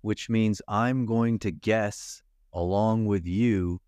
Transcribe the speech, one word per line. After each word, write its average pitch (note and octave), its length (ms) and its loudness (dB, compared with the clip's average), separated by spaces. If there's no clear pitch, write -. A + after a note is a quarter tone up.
which G#2+ 260 -4
means A2 400 2
I'm A#2+ 380 0
going A2+ 320 2
to G2+ 120 -2
guess G#2 720 -2
along G#2 540 0
with G2 200 0
you F#2 600 0